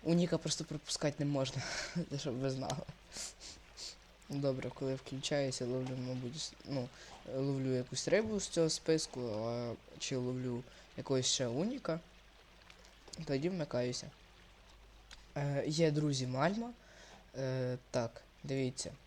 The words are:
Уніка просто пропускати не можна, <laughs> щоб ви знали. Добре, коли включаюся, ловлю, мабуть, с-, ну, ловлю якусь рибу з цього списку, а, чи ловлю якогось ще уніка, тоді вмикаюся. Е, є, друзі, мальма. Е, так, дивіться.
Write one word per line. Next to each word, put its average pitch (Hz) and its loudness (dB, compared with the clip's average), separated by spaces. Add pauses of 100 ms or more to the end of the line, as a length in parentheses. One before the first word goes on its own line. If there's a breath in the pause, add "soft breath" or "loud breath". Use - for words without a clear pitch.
Уніка 170 6
просто 156 0
пропускати - -2
не 143 2
можна, 135 2 (280 loud breath)
<laughs> 165 -4
щоб 131 -2
ви 135 0
знали. 131 -2 (1500 loud breath)
Добре, 135 0
коли 135 0
включаюся, 135 0
ловлю, 131 -2 (100)
мабуть, 127 -4
с-, - -6 (120)
ну, 131 -2 (460 loud breath)
ловлю 135 2
якусь 127 0
рибу 214 4
з - -4
цього 165 4
списку, 160 0
а, 117 -2 (260)
чи - -2
ловлю 127 0 (340 loud breath)
якогось 131 2
ще - 2
уніка, 170 0 (1300)
тоді 143 2
вмикаюся. 127 -2 (1300)
Е, 143 2
є, 156 6
друзі, 143 2
мальма. 180 2 (680 loud breath)
Е, 131 0 (140)
так, 117 0 (220)
дивіться. 135 0 (140)